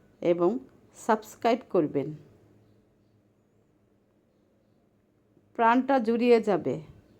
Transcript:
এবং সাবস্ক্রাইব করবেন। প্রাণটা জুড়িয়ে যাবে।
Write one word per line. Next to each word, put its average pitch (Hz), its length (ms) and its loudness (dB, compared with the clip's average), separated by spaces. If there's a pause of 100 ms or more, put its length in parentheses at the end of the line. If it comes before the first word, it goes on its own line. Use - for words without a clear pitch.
(200)
এবং 175 380 0 (360)
সাবস্ক্রাইব 226 640 -2 (120)
করবেন। 151 440 -2 (3500)
প্রাণটা 254 440 2
জুড়িয়ে 233 420 2
যাবে। 160 400 -4 (400)